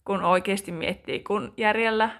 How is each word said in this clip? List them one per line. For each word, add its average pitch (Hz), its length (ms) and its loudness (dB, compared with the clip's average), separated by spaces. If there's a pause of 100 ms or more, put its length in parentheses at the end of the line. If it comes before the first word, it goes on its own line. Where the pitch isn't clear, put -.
kun 190 180 -2
oikeasti 185 480 2
miettii, - 480 -4
kun 214 380 -4
järjellä, 220 520 2 (100)